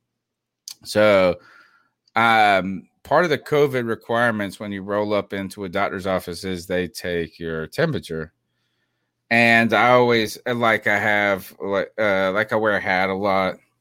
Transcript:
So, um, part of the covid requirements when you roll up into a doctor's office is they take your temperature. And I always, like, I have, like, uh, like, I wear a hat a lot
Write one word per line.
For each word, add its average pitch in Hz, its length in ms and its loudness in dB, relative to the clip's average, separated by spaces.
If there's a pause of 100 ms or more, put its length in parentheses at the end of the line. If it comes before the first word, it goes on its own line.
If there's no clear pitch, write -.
(840)
So, 98 520 4 (800)
um, 104 720 2 (160)
part 160 200 2
of 170 60 -2
the 139 80 0
covid 135 500 0
requirements 110 720 -2
when 104 120 -10
you 98 100 -8
roll 104 320 -2
up 101 180 -2
into 98 320 -8
a 95 40 -8
doctor's 95 380 -4
office 90 380 -4
is 90 220 -8
they 90 220 -2
take 85 500 -8
your 80 300 -8
temperature. 85 640 -6 (1000)
And 117 420 4
I 110 180 4
always, 120 540 2
like, 117 440 0
I 104 100 2
have, 101 640 0
like, 98 380 -4
uh, 98 340 0
like, 107 200 -2
I 113 40 0
wear 110 200 0
a 92 40 -4
hat 95 300 0
a 95 40 -2
lot 95 400 0 (260)